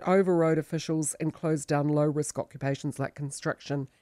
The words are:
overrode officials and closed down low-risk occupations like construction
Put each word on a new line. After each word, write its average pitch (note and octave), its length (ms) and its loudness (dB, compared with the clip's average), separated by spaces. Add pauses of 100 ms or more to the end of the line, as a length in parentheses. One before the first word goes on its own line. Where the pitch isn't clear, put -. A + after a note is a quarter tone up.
overrode F3 540 4
officials D#3+ 560 -2
and D#3 180 -2
closed D#3 340 -2
down D3 220 2
low-risk D3 480 0
occupations C#3 600 -4
like C#3 160 -4
construction C#3+ 720 -6 (120)